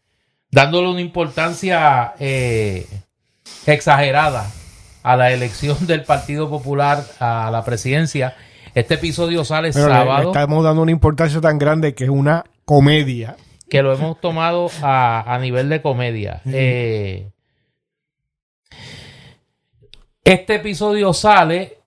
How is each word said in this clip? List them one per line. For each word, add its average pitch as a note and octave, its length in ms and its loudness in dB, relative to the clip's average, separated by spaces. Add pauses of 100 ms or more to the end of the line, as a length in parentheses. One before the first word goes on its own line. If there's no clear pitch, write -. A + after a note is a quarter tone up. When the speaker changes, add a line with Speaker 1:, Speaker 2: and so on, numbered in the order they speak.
(500)
Speaker 1:
dándole D#3+ 380 2
una F3+ 140 -2
importancia, E3 1160 0
eh, A#2 680 -2 (800)
exagerada C#3 840 2 (520)
a B2+ 140 2
la B2+ 160 4
elección C#3 540 -4
del D#3+ 160 0
Partido D3 480 -2
Popular C#3+ 540 -2 (160)
a A#2 320 -4
la A2+ 120 -4
presidencia. B2+ 680 -2 (400)
Este B2 200 0
episodio E3+ 500 -2
sale D#3 280 -2
Speaker 2:
Pero C#3+ 160 4
le, C#3 60 6
Speaker 1:
sábado. C3 280 4
Speaker 2:
le B2+ 80 0
estamos D3 340 2
dando D#3+ 180 2
una D#3+ 80 2
importancia D#3 500 2
tan D3+ 180 2
grande D3+ 360 0
que C3+ 100 -6
es C3 60 0
una C#3+ 340 0 (200)
comedia. C#3 720 2 (340)
Speaker 1:
Que C#3 120 2
lo C3+ 100 2
hemos D#3 280 -4
tomado E3+ 480 -2 (140)
a, B2+ 400 2 (100)
a B2 60 0
nivel B2+ 300 -2
de D#3 140 -2
comedia. A#2 600 -4
Speaker 2:
Sí. C3 100 -8
Speaker 1:
Eh, A2 760 -2 (3000)
este F#3 320 2
episodio G#3 560 -2
sale F#3 760 2